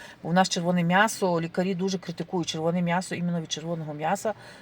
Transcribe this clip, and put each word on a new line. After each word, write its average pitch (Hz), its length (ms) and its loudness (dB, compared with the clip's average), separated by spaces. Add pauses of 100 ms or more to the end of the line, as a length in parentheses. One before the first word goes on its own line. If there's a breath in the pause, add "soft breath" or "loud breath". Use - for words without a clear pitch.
(220 loud breath)
бо 156 60 -6
в 160 40 0
нас 185 160 6
червоне 180 360 2
м'ясо, 180 560 4
лікарі 180 340 0
дуже 185 240 -2
критикують 170 500 -4
червоне 170 340 0
м'ясо, 175 320 0
іменно 175 260 -2
від 160 120 -6
червоного 160 420 -6
м'яса 180 400 -2 (280 loud breath)